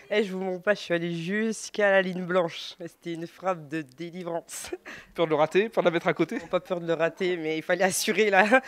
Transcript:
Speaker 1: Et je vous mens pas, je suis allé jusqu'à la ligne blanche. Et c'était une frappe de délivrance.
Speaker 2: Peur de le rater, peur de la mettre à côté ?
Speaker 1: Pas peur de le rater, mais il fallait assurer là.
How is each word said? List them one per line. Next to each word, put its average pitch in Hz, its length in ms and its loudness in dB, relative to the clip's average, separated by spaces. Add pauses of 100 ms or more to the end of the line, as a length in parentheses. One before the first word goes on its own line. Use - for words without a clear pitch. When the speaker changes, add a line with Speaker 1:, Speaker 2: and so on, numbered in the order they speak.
(100)
Speaker 1:
Et 208 140 2
je 185 80 -6
vous 185 100 -6
mens 185 160 -4
pas, 208 160 0
je 196 60 -4
suis - 120 -6
allé 170 200 0
jusqu'à 202 800 -2
la 196 100 6
ligne 185 220 -6
blanche. 170 560 -2
Et 170 80 -12
c'était - 240 -12
une 165 160 -8
frappe 175 400 -6
de 156 140 -6
délivrance. 170 920 -10 (400)
Speaker 2:
Peur 165 120 2
de 156 40 -8
le 151 60 4
rater, 180 320 4
peur - 160 0
de - 40 4
la 165 40 6
mettre 170 160 0
à 160 60 2
côté ? 170 260 0
Speaker 1:
Pas 170 180 -4
peur 175 220 -4
de 170 60 -8
le 165 80 0
rater, 165 420 0
mais 156 200 -4
il 156 60 -4
fallait 185 220 0
assurer 202 460 0
là. 208 360 6